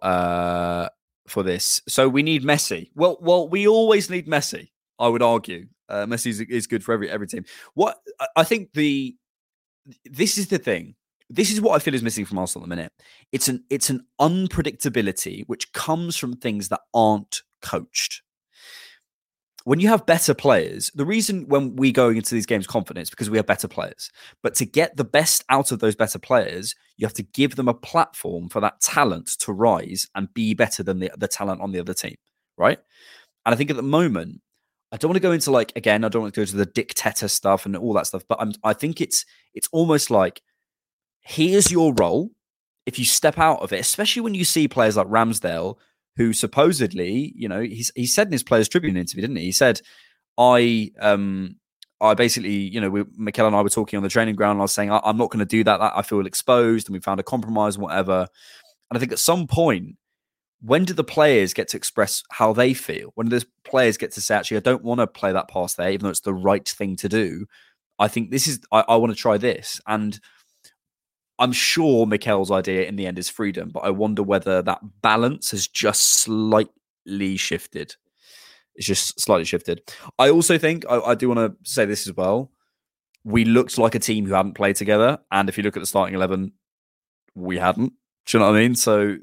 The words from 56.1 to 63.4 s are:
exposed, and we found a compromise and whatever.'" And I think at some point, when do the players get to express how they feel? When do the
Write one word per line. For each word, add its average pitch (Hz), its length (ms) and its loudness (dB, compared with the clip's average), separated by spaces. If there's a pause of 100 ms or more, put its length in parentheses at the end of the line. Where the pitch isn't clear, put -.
exposed, 113 640 2
and 101 40 -8
we 92 60 -8
found 98 220 -4
a - 20 -10
compromise 107 520 -2
and 101 80 -8
whatever.'" 92 440 0 (600)
And 120 80 -4
I - 20 -4
think 120 140 -4
at - 60 -4
some 170 280 0
point, 120 480 0 (640)
when 139 220 2
do 180 100 -2
the 156 120 -2
players 131 480 4
get - 160 -4
to - 80 -8
express - 440 -2 (100)
how 110 200 2
they 123 220 2
feel? - 420 -8
When 113 140 -4
do 123 100 0
the - 60 -4 (180)